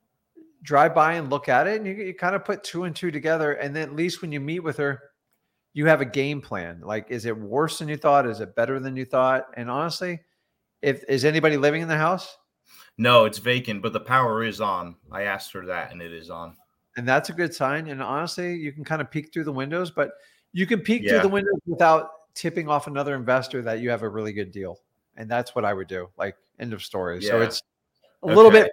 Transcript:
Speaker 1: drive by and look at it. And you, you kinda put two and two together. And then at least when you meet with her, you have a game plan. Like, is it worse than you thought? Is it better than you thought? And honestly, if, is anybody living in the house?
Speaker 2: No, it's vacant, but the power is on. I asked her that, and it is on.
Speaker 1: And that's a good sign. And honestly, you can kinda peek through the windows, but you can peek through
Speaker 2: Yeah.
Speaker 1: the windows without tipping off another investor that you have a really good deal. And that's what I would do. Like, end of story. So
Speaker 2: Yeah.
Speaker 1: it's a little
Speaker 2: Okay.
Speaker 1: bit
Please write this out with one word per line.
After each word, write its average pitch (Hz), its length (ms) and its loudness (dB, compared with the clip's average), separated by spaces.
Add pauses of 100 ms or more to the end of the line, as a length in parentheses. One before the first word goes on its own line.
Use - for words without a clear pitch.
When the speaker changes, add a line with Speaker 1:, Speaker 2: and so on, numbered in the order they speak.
(600)
Speaker 1:
drive 147 320 4
by 160 200 4
and 160 160 -4
look 143 200 -2
at 135 180 4
it. 214 100 -2
And 214 100 -8
you, 190 60 -4
you 196 200 -10
kinda 185 260 -2
put 196 240 -6
two 170 200 -6
and 170 120 -6
two 180 160 -6
together. 151 420 0
And 143 220 -6
then 156 140 -6
at 139 60 -14
least 170 260 -4
when 165 100 -8
you 147 80 -6
meet 156 200 -6
with 160 180 -6
her, 143 240 -4 (720)
you 147 140 0
have 156 140 6
a 139 40 -2
game 139 340 -2
plan. 85 420 -8
Like, 107 280 -6
is 117 160 -6
it 113 120 -4
worse 127 420 -2
than 156 100 -8
you 151 80 -6
thought? 143 300 4
Is 107 140 -4
it 98 140 -12
better 123 240 0
than 131 160 -8
you 131 100 -8
thought? 131 500 2
And 120 140 -10
honestly, 165 520 -6 (600)
if, 139 280 -2
is 131 160 2
anybody 156 320 2
living 147 240 2
in 165 60 -6
the 160 100 0
house? 170 400 -2 (600)
Speaker 2:
No, 120 280 6
it's 104 140 -4
vacant, 123 420 -2
but 110 100 -4
the 113 80 -4
power 120 440 0
is 104 180 -6
on. 87 340 -4 (160)
I 95 120 -6
asked 98 300 -6
her 92 120 -14
that, 87 260 -8
and 85 100 -16
it 85 120 -14
is 82 160 -16
on. 82 260 -14 (400)
Speaker 1:
And 123 100 -8
that's 135 240 2
a 180 40 -10
good 165 200 -4
sign. 151 340 -4
And 139 160 -10
honestly, 170 520 -6
you 151 160 -10
can 143 140 -14
kinda 156 180 -4
peek - 300 -10
through 160 120 -6
the 151 60 -6
windows, 147 380 -6
but 143 220 -2 (420)
you 180 140 0
can 226 120 2
peek 220 300 0
through 226 80 6
Speaker 2:
Yeah. 185 60 4
Speaker 1:
the 196 60 4
windows 196 360 0
without 160 720 2
tipping 165 340 -6
off 147 180 0
another 143 280 -4
investor 127 480 -2
that 113 160 -4
you 120 100 -2
have 113 140 -2
a 110 60 -4
really 107 220 -6
good 98 200 -6
deal. 92 280 -10 (380)
And 110 120 -12
that's 120 260 -4
what 113 100 0
I 101 80 0
would 95 140 -8
do. 90 300 -8
Like, 95 200 -6 (220)
end 120 120 -10
of 98 120 -10
story. 90 380 -6
So 104 180 2
Speaker 2:
Yeah. 113 60 2
Speaker 1:
it's - 160 -4 (600)
a 190 60 -8
little 202 200 12
Speaker 2:
Okay. 214 160 10
Speaker 1:
bit - 100 -2